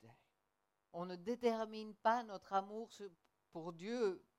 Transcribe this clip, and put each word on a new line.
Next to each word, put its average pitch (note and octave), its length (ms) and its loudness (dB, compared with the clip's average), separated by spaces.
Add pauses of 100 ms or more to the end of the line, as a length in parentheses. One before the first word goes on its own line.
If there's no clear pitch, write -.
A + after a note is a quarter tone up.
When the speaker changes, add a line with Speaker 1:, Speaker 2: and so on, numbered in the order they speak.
Speaker 1:
day. A2+ 140 -20 (760)
Speaker 2:
On F3 140 -4
ne F3+ 100 -6
détermine A3 760 0
pas A#3 280 6
notre G3 300 -8
amour G#3 380 0
sur, G3+ 180 -12 (420)
pour E3+ 220 -8
Dieu G3 500 0 (160)